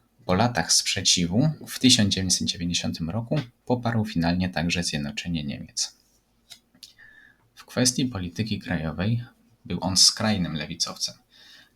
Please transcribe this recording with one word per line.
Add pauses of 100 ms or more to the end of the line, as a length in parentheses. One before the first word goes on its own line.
(240)
Po
latach
sprzeciwu (180)
w
tysiąc
dziewięćset
dziewięćdziesiątym
roku (260)
poparł
finalnie
także
zjednoczenie
Niemiec. (1600)
W
kwestii
polityki
krajowej (400)
był
on
skrajnym
lewicowcem, (600)